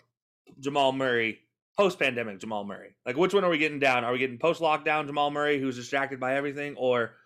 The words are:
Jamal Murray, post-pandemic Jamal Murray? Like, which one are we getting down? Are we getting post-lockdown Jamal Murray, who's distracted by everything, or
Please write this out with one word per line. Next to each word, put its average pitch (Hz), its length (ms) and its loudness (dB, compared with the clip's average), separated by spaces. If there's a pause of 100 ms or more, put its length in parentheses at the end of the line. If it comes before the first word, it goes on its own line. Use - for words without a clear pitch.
(580)
Jamal 139 340 2
Murray, 120 480 0 (360)
post-pandemic 120 640 0
Jamal 107 240 -6
Murray? 92 400 -12
Like, 123 140 -4
which 185 160 2
one 196 100 4
are 175 60 4
we 160 80 2
getting 147 200 0
down? 131 260 4
Are 120 80 0
we 127 60 0
getting 123 200 -2
post-lockdown 151 680 0
Jamal 147 260 0
Murray, 147 300 0
who's 131 160 -2
distracted 135 440 -4
by 131 160 0
everything, 143 420 -6
or 123 480 0